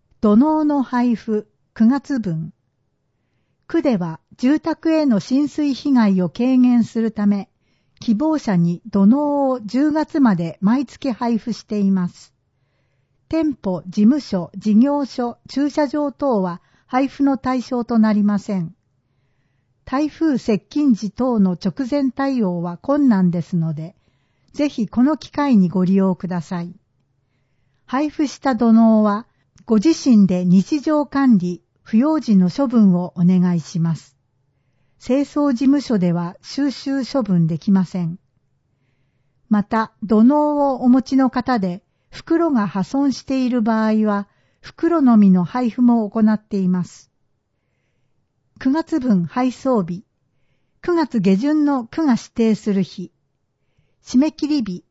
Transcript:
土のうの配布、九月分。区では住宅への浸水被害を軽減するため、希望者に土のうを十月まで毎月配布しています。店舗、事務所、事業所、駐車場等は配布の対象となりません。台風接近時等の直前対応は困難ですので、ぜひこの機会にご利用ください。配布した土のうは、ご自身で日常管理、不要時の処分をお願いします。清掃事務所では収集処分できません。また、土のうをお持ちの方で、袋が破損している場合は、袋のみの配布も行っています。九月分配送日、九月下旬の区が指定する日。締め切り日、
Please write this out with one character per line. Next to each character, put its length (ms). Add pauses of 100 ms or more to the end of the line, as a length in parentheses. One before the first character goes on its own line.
(220)
土 160
の 220
う 60
の 180
配 320
布、 340 (240)
九 140
月 320
分。 340 (1120)
区 140
で 160
は 220 (180)
住 220
宅 320
へ 160
の 120
浸 280
水 260
被 180
害 300
を 80
軽 300
減 240
す 180
る 100
た 140
め、 240 (500)
希 140
望 240
者 180
に 300
土 220
の 400
う 60
を 80
十 300
月 280
ま 160
で 260
毎 240
月 260
配 280
布 120
し 120
て 160
い 100
ま 200
す。 220 (960)
店 320
舗、 280
事 160
務 160
所、 360
事 200
業 300
所、 340 (100)
駐 220
車 160
場 240
等 320
は 180 (240)
配 220
布 160
の 160
対 220
象 220
と 140
な 160
り 80
ま 160
せ 220
ん。 160 (1080)
台 280
風 260
接 220
近 340
時 160
等 300
の 140
直 360
前 220
対 320
応 180
は 160
困 320
難 220
で 100
す 160
の 160
で、 220 (580)
ぜ 160
ひ 180
こ 140
の 160
機 140
会 260
に 120
ご 160
利 100
用 200
く 120
だ 140
さ 200
い。 140 (1120)
配 240
布 180
し 100
た 160
土 200
の 280
う 20
は、 220 (400)
ご 120
自 120
身 380
で 180
日 360
常 260
管 320
理、 240 (180)
不 160
要 220
時 160
の 140
処 180
分 280
を 200
お 80
願 320
い 40
し 200
ま 160
す。 220 (840)
清 200
掃 320
事 140
務 160
所 180
で 140
は 280
収 300
集 340
処 160
分 240
で 140
き 120
ま 140
せ 200
ん。 120 (1300)
ま 140
た、 380
土 220
の 320
う 20
を 200
お 120
持 140
ち 140
の 120
方 300
で、 240 (260)
袋 400
が 160
破 180
損 300
し 100
て 220
い 60
る 100
場 240
合 220
は、 200 (340)
袋 420
の 120
み 140
の 140
配 260
布 140
も 260
行 120
っ 220
て 140
い 120
ま 160
す。 260 (1500)
九 140
月 280
分 260
配 260
送 320
日、 220 (760)
九 140
月 240
下 160
旬 300
の 200
区 200
が 80
指 100 (100)
定 220
す 180
る 100
日。 280 (920)
締 160
め 140
切 160
り 160
日、 260